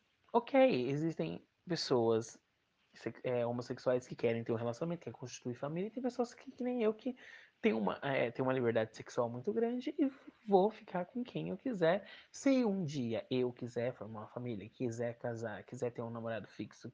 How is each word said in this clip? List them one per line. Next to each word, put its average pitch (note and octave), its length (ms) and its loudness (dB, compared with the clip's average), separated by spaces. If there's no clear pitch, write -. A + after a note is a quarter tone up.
ok, A#3 600 4
existem D#3+ 520 -2
pessoas A#2 720 2
se-, - 280 -8
é, B2 240 0
homossexuais B2 600 -2
que - 80 -10
querem A#2 280 2
ter A#2 100 -2
um A2+ 40 2
relacionamento, A#2+ 460 -2
querem - 160 -12
constituir B2 360 -8
família, D#3+ 320 -4
e A3 40 -8
tem B3 120 -8
pessoas A#3+ 320 -2
que, - 160 -20
que - 140 -8
nem B3 180 -2
eu, G#3+ 100 4
que B3 240 -6
tem A3 120 4
uma, G#3+ 300 0
é, C3 280 2
tem - 120 -2
uma C3 100 2
liberdade A#2 420 2
sexual - 360 -2
muito B2 220 -4
grande A#3 460 0
e C4+ 120 4
vou G3 240 6
ficar F3+ 380 -6
com B3 160 -6
quem E3+ 280 -6
eu F#3 60 -6
quiser. F#3+ 500 2
Se C4 340 4
um G3 200 2
dia B2 460 -2
eu B2 220 2
quiser A#2+ 420 -4
formar A2 260 -10
uma G#2+ 80 -12
família, A#2 400 -8
quiser A#2 500 -4
casar, A2+ 440 -6
quiser B2 300 -6
ter B2 100 -8
um A#2 80 -6
namorado A2+ 380 -6
fixo, - 460 -12